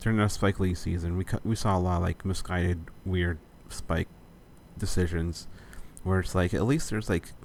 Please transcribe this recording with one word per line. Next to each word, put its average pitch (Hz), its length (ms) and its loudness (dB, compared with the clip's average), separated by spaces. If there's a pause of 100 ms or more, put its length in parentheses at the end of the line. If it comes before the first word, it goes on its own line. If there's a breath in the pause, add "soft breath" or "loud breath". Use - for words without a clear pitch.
during 110 180 2
our 104 100 4
Spike - 300 2
Lee 92 140 2
season, 85 440 -2
we 92 60 0
cu-, - 200 -2
we 110 120 0
saw 98 220 2
a - 20 2
lot 90 180 2
of, 87 60 2
like, 87 220 -2
misguided, 90 540 0 (260)
weird 87 320 0 (320)
Spike - 380 -2 (720)
decisions, 85 680 0 (560 loud breath)
where 92 160 4
it's - 160 -2
like, 90 180 4
at 95 120 2
least 131 240 2
there's, 107 200 -2
like, 85 220 0 (140)